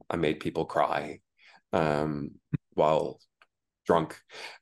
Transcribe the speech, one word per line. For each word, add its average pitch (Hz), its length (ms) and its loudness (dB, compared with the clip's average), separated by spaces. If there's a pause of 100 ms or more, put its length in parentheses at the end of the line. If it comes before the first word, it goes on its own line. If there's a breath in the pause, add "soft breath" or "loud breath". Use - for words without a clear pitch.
(100)
I 85 60 -2
made 76 240 -2
people 82 260 -4
cry, 73 540 -2 (520 soft breath)
um, 76 600 0 (420)
while 78 440 2 (680)
drunk. 160 320 2 (440 loud breath)